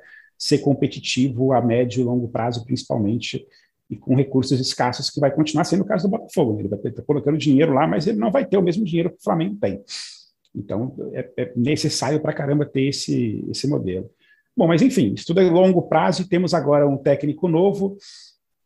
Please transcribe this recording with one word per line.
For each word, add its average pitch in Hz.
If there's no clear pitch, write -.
ser 143
competitivo 131
a 117
médio 120
e -
longo 120
prazo, 117
principalmente, 120
e 104
com 131
recursos 135
escassos, 127
que -
vai 139
continuar 151
sendo 185
o -
caso 190
do -
Botafogo, 151
né? 104
Ele 101
vai 101
ter, 123
tá 117
colocando 147
dinheiro 143
lá, 147
mas 170
ele 214
não 226
vai 269
ter 196
o 190
mesmo 175
dinheiro 170
que -
o -
Flamengo 196
tem. -
Então, 107
é, 131
é 123
necessário 139
pra 151
caramba 143
ter 135
esse, 131
esse -
modelo. 95
Bom, 170
mas 165
enfim, 175
isso -
tudo 170
é 185
longo 180
prazo 175
e -
temos 175
agora 147
um 139
técnico 143
novo. 196